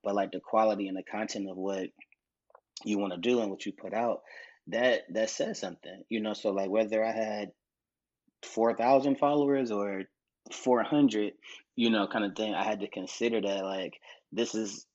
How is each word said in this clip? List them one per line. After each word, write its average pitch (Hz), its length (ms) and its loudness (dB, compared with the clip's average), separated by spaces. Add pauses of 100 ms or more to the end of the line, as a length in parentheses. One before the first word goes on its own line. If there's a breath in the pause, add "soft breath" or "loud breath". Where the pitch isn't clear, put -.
but, 101 120 -2
like, 98 180 0
the 92 80 -6
quality 107 480 2
and 95 80 -6
the 92 80 -8
content 104 460 -6
of 90 60 -10
what 95 340 -4 (920)
you 104 140 0
wanna 95 200 -2
do 120 220 2
and 104 100 -2
what 95 160 -8
you 101 60 -6
put - 220 -12
out, 113 280 -2 (460 loud breath)
that, 117 340 2 (100)
that 110 180 0
says - 280 -4
something, 92 500 -12
you 113 120 -2
know? 107 140 -2
So, 107 180 -2
like, 98 180 -2
whether 110 340 2
I 113 80 0
had 107 400 -4 (920)
four 117 320 2
thousand 135 420 4
followers 139 520 2
or 101 340 -2 (480)
four 123 300 2
hundred, 107 520 4 (420 loud breath)
you 117 140 4
know, 101 180 4
kind 107 160 0
of 98 120 -4
thing, 110 180 -2
I 95 100 0
had 107 160 -2
to 101 80 -4
consider 113 540 -2
that, 98 220 -2
like, 95 360 -6 (320 loud breath)
this 117 220 -2
is 107 400 -6